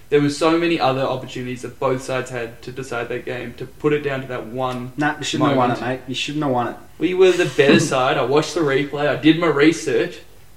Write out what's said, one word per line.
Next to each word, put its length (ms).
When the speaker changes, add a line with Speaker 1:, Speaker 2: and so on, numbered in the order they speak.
Speaker 1:
There 100
were 100
so 280
many 220
other 220
opportunities 600
that 160
both 240
sides 280
had 320
to 100
decide 360
that 160
game, 300
to 120
put 260
it 100
down 200
to 60
that 180
one 500
Speaker 2:
Nah, 220
you 60
shouldn't 240
have 80
won 140
Speaker 1:
moment. 140
Speaker 2:
it, 40
mate. 200
You 60
shouldn't 300
have 80
won 160
it. 80
Speaker 1:
We 160
were 180
the 140
better 240
Speaker 2:
<laughs> 140
Speaker 1:
side. 220
I 80
watched 300
the 60
replay. 480
I 80
did 220
my 80
research. 720